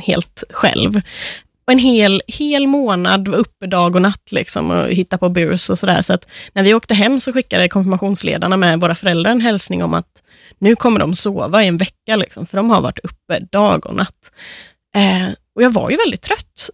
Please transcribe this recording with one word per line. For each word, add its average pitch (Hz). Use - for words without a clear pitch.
helt -
själv. 202
Och 254
en 262
hel, 214
hel 285
månad 196
var 202
uppe 214
dag 180
och 180
natt 196
liksom, -
och 170
hitta 180
på 180
bus 175
och 180
sådär. 185
Så -
att -
när 196
vi 196
åkte 226
hem 220
så 247
skickade 185
konfirmationsledarna 190
med 170
våra 170
föräldrar 175
en 247
hälsning 190
om 165
att 165
nu 214
kommer 226
de 165
sova 196
i 196
en 175
vecka, 190
liksom, -
för -
de 220
har 202
varit -
uppe -
dag 196
och -
natt. -
Eh, 190
och 220
jag 247
var 202
ju 262
väldigt 370
trött, -